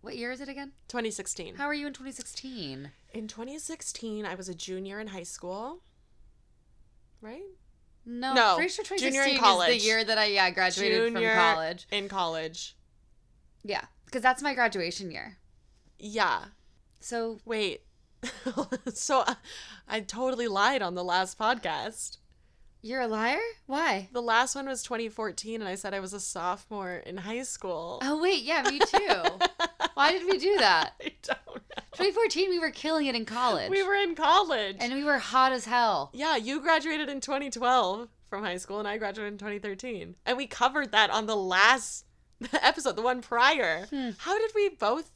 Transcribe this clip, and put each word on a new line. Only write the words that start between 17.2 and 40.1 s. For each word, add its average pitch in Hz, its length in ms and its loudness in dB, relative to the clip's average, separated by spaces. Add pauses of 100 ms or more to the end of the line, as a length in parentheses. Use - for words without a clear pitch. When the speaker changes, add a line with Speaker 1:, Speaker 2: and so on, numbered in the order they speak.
Speaker 2:
Wait. 214 360 -2 (420)
<laughs> 254 680 -6
So 262 320 0
I, 247 100 -2 (520)
I 220 140 -2
totally 240 460 -4
lied 220 340 2
on 180 140 -4
the 180 80 -4
last 180 360 0
podcast. 220 800 -2 (640)
Speaker 1:
You're 247 200 -4
a 240 60 0
liar? 226 320 0 (260)
Why? 262 460 -2
Speaker 2:
The 240 100 -4
last 233 340 2
one 269 120 -6
was 262 160 -6
twenty 226 240 -4
fourteen, 220 540 -6
and 202 80 -6
I 185 60 -4
said 196 180 -6
I 196 80 -4
was 185 100 -8
a 202 80 -10
sophomore 185 760 -6 (100)
in 180 100 -10
high 214 280 -6
school. 180 600 -8
Speaker 1:
Oh, 294 180 0
wait, 339 220 2
yeah, 285 200 0
me 285 160 0
too. 392 420 4 (340)
Speaker 2:
<laughs> - 380 -4
Speaker 1:
Why 285 180 6
did 349 180 -2
we 392 80 4
do 381 200 2
that? 190 340 6 (100)
Speaker 2:
I - 200 -8
don't - 340 -8
know. - 280 -14 (120)
Speaker 1:
Twenty 381 160 2
fourteen, 392 380 2
we 349 100 0
were 320 120 -2
killing 311 340 0
it 254 100 0
in 226 100 -2
college. 220 440 0
Speaker 2:
We 392 140 2
were 392 120 2
in 392 200 2
college. 294 640 4
Speaker 1:
And 240 120 -2
we 277 120 -2
were 294 140 4
hot 262 340 4
as 240 120 -4
hell. 220 480 2
Speaker 2:
Yeah, 294 220 0
you 254 240 -2
graduated 311 480 2
in 277 140 -6
twenty 269 280 -4
twelve 240 600 2 (200)
from 202 140 -6
high 180 140 -2
school, 196 220 -8
and 214 80 -4
I 208 100 -4
graduated 208 360 -6
in 208 60 -12
twenty 208 200 -8
thirteen. 196 560 -10 (100)